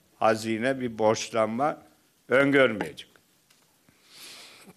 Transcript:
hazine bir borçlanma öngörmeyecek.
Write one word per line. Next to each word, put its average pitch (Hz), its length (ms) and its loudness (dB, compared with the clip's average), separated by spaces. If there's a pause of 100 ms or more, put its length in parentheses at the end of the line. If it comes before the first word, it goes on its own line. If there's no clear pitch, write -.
(200)
hazine 113 600 0
bir 120 180 -8
borçlanma 110 840 0 (480)
öngörmeyecek. 123 800 2 (1700)